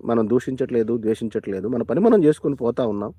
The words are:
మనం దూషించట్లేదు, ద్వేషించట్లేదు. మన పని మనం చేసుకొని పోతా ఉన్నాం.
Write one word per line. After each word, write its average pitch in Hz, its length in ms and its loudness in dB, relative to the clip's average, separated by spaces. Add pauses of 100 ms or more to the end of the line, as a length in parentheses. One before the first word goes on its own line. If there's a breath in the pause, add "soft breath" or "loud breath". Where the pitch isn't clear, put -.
మనం 113 240 0
దూషించట్లేదు, 123 680 0
ద్వేషించట్లేదు. 107 680 -4
మన 120 160 -2
పని 120 160 -2
మనం 214 240 6
చేసుకొని 147 320 2
పోతా 123 300 -2
ఉన్నాం. 104 340 -4